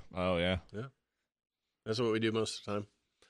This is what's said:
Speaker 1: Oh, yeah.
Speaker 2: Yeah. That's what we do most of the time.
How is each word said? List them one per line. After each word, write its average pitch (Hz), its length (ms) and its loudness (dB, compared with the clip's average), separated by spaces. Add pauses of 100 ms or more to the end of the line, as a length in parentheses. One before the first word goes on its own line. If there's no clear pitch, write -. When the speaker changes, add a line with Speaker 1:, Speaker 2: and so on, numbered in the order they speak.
(140)
Speaker 1:
Oh, 90 240 2
yeah. 90 200 2 (140)
Speaker 2:
Yeah. 110 120 -8 (1000)
That's 110 160 -2
what 117 120 2
we 110 60 4
do 110 140 2
most 110 280 -2
of - 40 -20
the 104 80 -4
time. 104 140 -2 (440)